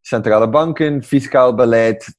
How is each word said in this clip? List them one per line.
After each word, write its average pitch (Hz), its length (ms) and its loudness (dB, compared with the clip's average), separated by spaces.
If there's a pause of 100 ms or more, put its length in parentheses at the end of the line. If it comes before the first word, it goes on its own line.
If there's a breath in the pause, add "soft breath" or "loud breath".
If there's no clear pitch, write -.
centrale 110 480 0
banken, 151 540 -2
fiscaal 135 520 0
beleid 113 640 0